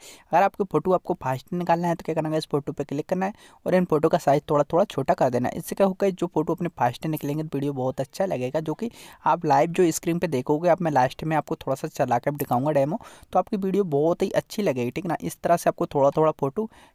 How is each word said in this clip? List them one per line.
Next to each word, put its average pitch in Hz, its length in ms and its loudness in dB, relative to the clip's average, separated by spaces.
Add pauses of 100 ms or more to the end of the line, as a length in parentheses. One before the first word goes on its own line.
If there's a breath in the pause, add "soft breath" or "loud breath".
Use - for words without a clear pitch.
(300 loud breath)
अगर 170 120 4
आपके 196 220 0
फोटो 180 280 0
आपको 175 220 0
फास्ट - 380 -6
निकालना 175 360 0
है 170 60 2
तो - 100 -10
क्या 160 100 -4
करना 156 140 -2
है, 156 100 0
इस 156 80 -6
फोटो 143 260 -4
पे 143 120 -6
क्लिक 143 240 -6
करना 190 180 -2
है 208 80 -6 (320 loud breath)
और 175 80 0
इन 185 100 4
फोटो 160 240 2
का 170 100 2
साइज 143 320 2
थोड़ा 143 220 4
थोड़ा 165 140 4
छोटा 151 280 -2
कर 135 160 2
देना 123 180 0
है। - 100 -6
इससे - 160 -8
क्या 196 120 2
होगा, 190 220 0
जो 180 180 -4
फोटो 160 280 -2
अपने 170 140 -4 (100)
फास्ट - 280 -2
निकलेंगे 151 360 -4
तो 156 120 -8
वीडियो 139 180 -4
बहुत 131 280 -4
अच्छा 190 260 -4
लगेगा, 139 340 -4
जो 151 140 -4
कि 233 160 -6 (360 loud breath)
आप 165 200 0
लाइव 147 240 4
जो 170 200 4
स्क्रीन 170 280 -2
पे 180 100 -2
देखोगे, 151 400 0
आप, 160 140 4
मैं 160 80 0
लास्ट 131 340 2
में 156 120 0
आपको 156 200 -4
थोड़ा 135 180 -4
सा 156 140 -6
चला 123 300 0
के 143 140 -2
दिखाऊंगा 143 400 0
डेमो, 147 280 2 (320 loud breath)
तो 185 60 2
आपकी 196 180 0
वीडियो 196 280 0 (100)
बहुत 160 280 2
ही - 100 0
अच्छी - 300 -2
लगेगी, 127 280 0
ठीक 165 160 -8
ना। 160 160 -2
इस - 180 -8
तरह 170 160 2
से 170 140 0
आपको 170 160 -2
थोड़ा 139 240 2
थोड़ा 156 220 2
फोटो 208 360 -4 (260 loud breath)